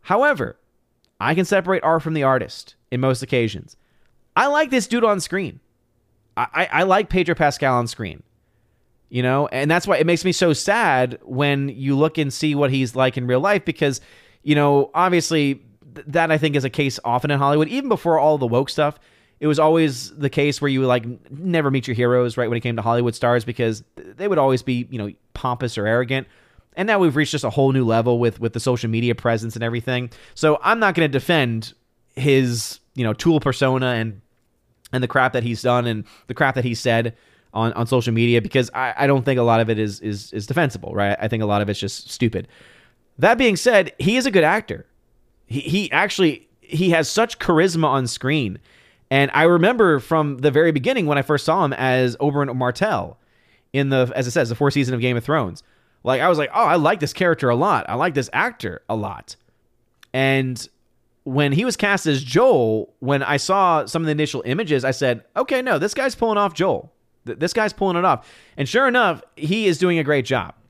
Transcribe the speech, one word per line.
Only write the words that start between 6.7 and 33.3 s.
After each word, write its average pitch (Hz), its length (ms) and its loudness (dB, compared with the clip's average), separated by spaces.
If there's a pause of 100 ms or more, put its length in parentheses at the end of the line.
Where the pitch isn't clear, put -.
I 156 120 2
like 190 260 2
Pedro 175 240 0
Pascal 143 420 0
on 120 100 0
screen, 101 360 -12 (880)
you 123 120 -2
know, 135 260 2
and 139 220 -2
that's 170 160 0
why 185 120 2
it 156 80 2
makes 170 180 0
me 185 80 2
so 165 220 2
sad 139 680 0
when 139 460 -2
you 135 280 -2
look 156 200 2
and 143 160 -2
see 151 220 -2
what 143 160 2
he's 131 260 -2
like 131 220 2
in 123 80 -6
real 123 140 2
life, 196 260 0
because, 147 340 -2 (420)
you 147 120 2
know, 143 400 4
obviously 160 680 0 (320)
th-, - 140 -18
that 165 240 0
I 156 60 2
think 143 180 0
is 135 80 0
a 135 60 -2
case 139 340 -2
often 120 260 -2
in 143 80 0
Hollywood, 147 300 2
even 269 220 -4
before 170 280 2
all 151 200 4
the 135 80 -2
woke 120 240 0
stuff. 147 280 -2 (400)
It 147 80 -2
was 151 120 2
always 156 560 2
the 143 140 -4
case 143 320 0
where 147 80 -2
you 135 120 0
would, 131 80 2
like, 123 160 2
n-, 120 140 -10 (120)
never 160 400 0
meet 131 180 -2
your 123 60 -2
heroes, 123 420 2
right, 120 100 -2
when 120 120 -2
it - 20 -6
came 117 160 -4
to 110 60 -6
Hollywood 117 320 0
stars, 120 280 0
because 113 400 -4 (140)
th-, 98 220 -20
they 196 100 -2
would 190 80 2
always 135 260 2
be, 123 280 -4
you 123 80 -10
know, 104 120 -6 (220)
pompous 123 460 -6
or 104 80 -2
arrogant. 123 420 -2 (460)
And 190 120 -4
now 214 120 2
we've 160 180 2
reached 151 160 0
just 147 120 -4
a 127 40 0
whole 135 240 2
new 131 140 2
level 117 320 2
with, 117 200 0
with 117 140 -4
the 113 80 -6
social 120 300 -2
media 117 240 0
presence 113 400 -2
and 117 100 -8
everything. 120 460 -6 (240)
So 151 280 2
I'm 220 160 2
not 202 160 2
gonna 165 140 2
defend 127 640 -2 (440)
his, 131 640 0 (140)
you 135 80 -4
know, 110 120 0
tool 160 260 2